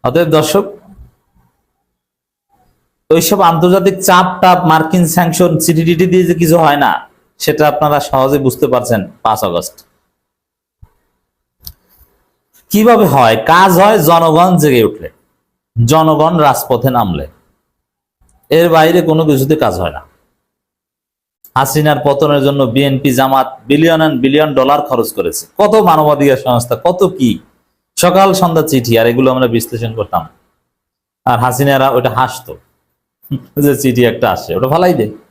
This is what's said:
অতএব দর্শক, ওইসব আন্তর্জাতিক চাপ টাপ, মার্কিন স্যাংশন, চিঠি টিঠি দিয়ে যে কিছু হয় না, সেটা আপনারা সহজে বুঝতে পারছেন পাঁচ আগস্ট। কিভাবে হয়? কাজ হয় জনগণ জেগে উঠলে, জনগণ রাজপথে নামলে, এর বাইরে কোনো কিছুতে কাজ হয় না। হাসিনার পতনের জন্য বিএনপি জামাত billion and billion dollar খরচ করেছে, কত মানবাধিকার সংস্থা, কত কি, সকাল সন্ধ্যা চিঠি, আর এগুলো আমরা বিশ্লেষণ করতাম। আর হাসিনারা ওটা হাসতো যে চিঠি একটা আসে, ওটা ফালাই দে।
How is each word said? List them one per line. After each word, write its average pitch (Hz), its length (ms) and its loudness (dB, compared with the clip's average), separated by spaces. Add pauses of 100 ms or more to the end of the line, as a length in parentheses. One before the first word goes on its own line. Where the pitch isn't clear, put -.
অতএব 156 260 -2
দর্শক, 156 340 0 (2500)
ওইসব 180 320 0
আন্তর্জাতিক 180 580 2
চাপ 180 420 0
টাপ, 180 240 2
মার্কিন 160 420 0
স্যাংশন, 165 500 0
চিঠি 165 280 -2
টিঠি 170 200 0
দিয়ে 180 180 2
যে 170 100 -2
কিছু 165 240 2
হয় 147 200 2
না, 110 320 -2 (280)
সেটা 151 300 -2
আপনারা 147 320 0
সহজে 135 380 -2
বুঝতে 135 300 -2
পারছেন 120 440 -2 (100)
পাঁচ 110 220 -2
আগস্ট। 85 420 -8 (2750)
কিভাবে 220 360 4
হয়? 127 300 2 (100)
কাজ 185 260 4
হয় 202 280 4
জনগণ 165 580 2
জেগে 135 260 2
উঠলে, - 260 -6 (760)
জনগণ 156 540 2
রাজপথে 131 500 0
নামলে, 92 380 -4 (1200)
এর 165 200 2
বাইরে 165 320 2
কোনো 160 240 0
কিছুতে 143 300 0
কাজ 107 240 -4
হয় 82 120 -6
না। 69 100 -16 (1600)
হাসিনার 151 460 0
পতনের 143 400 0
জন্য 139 200 0
বিএনপি 135 480 0
জামাত 131 560 0
billion 160 300 2
and 156 240 0
billion 143 340 0
dollar 139 260 2
খরচ 120 320 -4
করেছে, 85 320 -6 (120)
কত 208 180 2
মানবাধিকার 151 600 2
সংস্থা, 120 380 -2
কত 175 280 -2
কি, 117 360 -2 (600)
সকাল 185 340 2
সন্ধ্যা 165 340 0
চিঠি, 117 320 0
আর 117 80 2
এগুলো 131 240 0
আমরা 127 160 -2
বিশ্লেষণ 113 480 -6
করতাম। 90 320 -6 (1000)
আর 120 140 0
হাসিনারা 131 500 0
ওটা 123 200 -2
হাসতো - 480 -6 (1000)
যে 143 200 0
চিঠি 123 280 0
একটা 113 260 0
আসে, 85 240 -6
ওটা 117 120 -2
ফালাই 170 260 2
দে। 117 180 -4 (200)